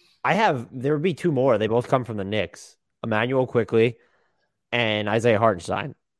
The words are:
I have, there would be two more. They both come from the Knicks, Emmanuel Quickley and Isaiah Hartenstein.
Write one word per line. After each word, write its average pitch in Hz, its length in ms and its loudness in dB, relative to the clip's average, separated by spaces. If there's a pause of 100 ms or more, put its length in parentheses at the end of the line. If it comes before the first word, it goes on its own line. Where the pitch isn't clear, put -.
(220)
I 139 120 0
have, 180 360 0
there 131 220 -4
would 147 100 -2
be 175 120 0
two 170 180 -2
more. 127 240 4
They 107 100 0
both 117 220 0
come 131 160 0
from 110 140 -8
the 98 60 -6
Knicks, 98 520 -6 (260)
Emmanuel 120 440 0
Quickley 117 500 2 (760)
and 107 380 0
Isaiah 110 300 2
Hartenstein. 101 560 -2 (260)